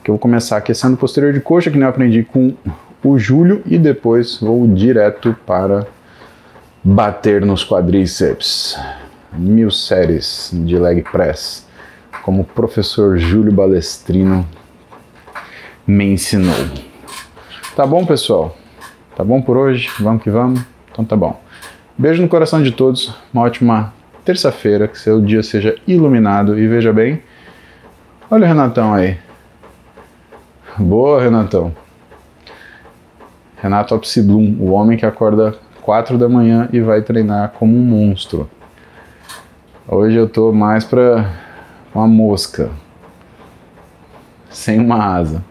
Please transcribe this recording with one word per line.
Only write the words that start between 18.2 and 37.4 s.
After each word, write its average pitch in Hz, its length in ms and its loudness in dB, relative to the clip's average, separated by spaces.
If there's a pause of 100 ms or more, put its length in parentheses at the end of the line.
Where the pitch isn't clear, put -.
Tá 110 120 -6
bom 127 160 0
por 127 160 0
hoje? 131 320 0 (100)
Vamos 110 240 -2
que - 60 -4
vamos? 123 320 0 (300)
Então 113 140 -6
tá 110 100 -4
bom. 87 240 -2 (560)
Beijo 160 280 0
no 175 40 0
coração 160 360 0
de 131 80 2
todos, 131 420 -2 (180)
uma 120 120 0
ótima 117 500 0 (320)
terça-feira, 107 640 0
que - 100 -12
seu 110 240 2
dia 107 220 2
seja 110 320 -2 (120)
iluminado 107 680 2
e 110 100 2
veja 113 240 2
bem. 117 300 0 (1080)
Olha 220 140 4
o - 20 4
Renatão 120 480 2
aí. 92 240 0 (1600)
Boa, 120 460 2
Renatão. 104 500 0 (1900)
Renato 104 320 -2
Opsi 110 300 -2
Bloom, 104 360 2
o 92 120 0
homem 107 260 2
que 113 80 -4
acorda 107 500 0 (280)
quatro 113 340 -2
da 120 100 2
manhã 117 460 2
e 123 80 2
vai 107 220 0
treinar 107 480 -2